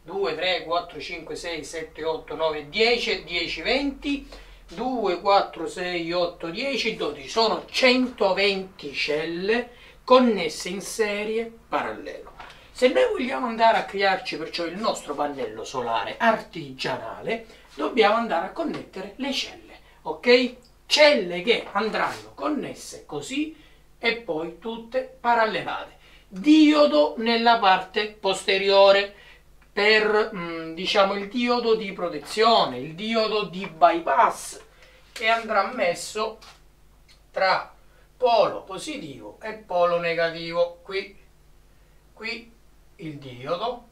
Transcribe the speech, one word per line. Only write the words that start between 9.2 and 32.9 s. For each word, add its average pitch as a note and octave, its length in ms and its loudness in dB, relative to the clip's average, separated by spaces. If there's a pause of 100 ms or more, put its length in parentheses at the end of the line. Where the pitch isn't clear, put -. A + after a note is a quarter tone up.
connesse G#3 680 4
in F#3 120 -6
serie A3 680 -4 (180)
parallelo. - 600 -6 (400)
Se B3 160 2
noi B4+ 240 4
vogliamo C4 340 -2
andare A3+ 320 4
a F3+ 80 -2
crearci F#3+ 520 -2
perciò E3 280 -6
il E3+ 100 -8
nostro G3 380 -4
pannello C3+ 500 -6
solare A2+ 540 -6
artigianale, - 1300 -4 (300)
dobbiamo A#3 400 2
andare G#3+ 320 -2
a - 40 -12
connettere - 680 -8
le C4+ 140 -6
celle, - 480 -10 (220)
ok? B3 540 2 (320)
Celle G#3+ 560 4
che - 280 0
andranno G3 640 -4
connesse - 720 -8
così C#4 500 -6 (440)
e A3+ 180 0
poi E3 420 -6
tutte A3+ 600 -8
parallelate. A3 800 0 (300)
Diodo D4 880 6
nella A#3 400 4
parte G#3 600 2
posteriore G3 960 6 (580)
per, G#3+ 640 4
mm, E3 380 -8
diciamo, G3 400 2
il G3+ 160 -6
diodo A#3+ 460 0
di G3 180 -8
protezione, E3+ 840 0
il D#3 160 -10